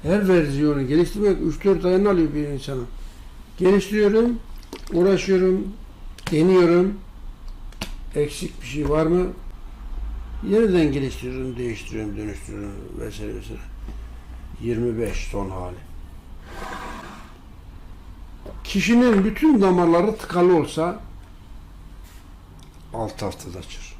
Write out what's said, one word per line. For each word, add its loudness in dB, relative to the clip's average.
her 2
versiyonu 4
geliştirmek 2
üç -2
dört 4
ayını 4
alıyor 2
bir -2
insanın. -6
Geliştiriyorum, 4
uğraşıyorum, 4
Deniyorum. 6
Eksik -4
bir -12
şey -4
var 4
mı? 2
Yeniden 4
geliştiriyorum, -4
değiştiriyorum, -6
dönüştürüyorum -8
vesaire -8
vesaire. -12
Yirmi -2
beş -4
son -4
hali. -10
Kişinin 4
bütün 4
damarları 4
tıkalı 4
olsa 0
altı -6
haftada -8
açır. -14